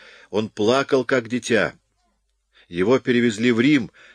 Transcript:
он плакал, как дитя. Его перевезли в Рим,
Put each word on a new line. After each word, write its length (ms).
он 200
плакал, 560
как 240
дитя. 440
Его 280
перевезли 520
в 80
Рим, 320